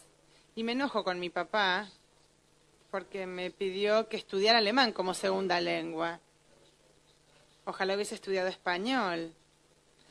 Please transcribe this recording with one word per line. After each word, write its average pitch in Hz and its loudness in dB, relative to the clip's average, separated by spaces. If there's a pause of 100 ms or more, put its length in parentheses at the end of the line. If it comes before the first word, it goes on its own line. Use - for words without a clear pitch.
(560)
y 226 -4
me 233 -2
enojo 247 0
con 180 -2
mi 175 -4
papá 190 0 (1000)
porque 190 -6
me 180 -6
pidió 208 2
que 220 -4
estudiara 208 2
alemán 226 4
como 185 -2
segunda 190 0
lengua. 170 -2 (1500)
Ojalá 196 -2
hubiese 202 -4
estudiado 190 -2
español. 185 -2 (800)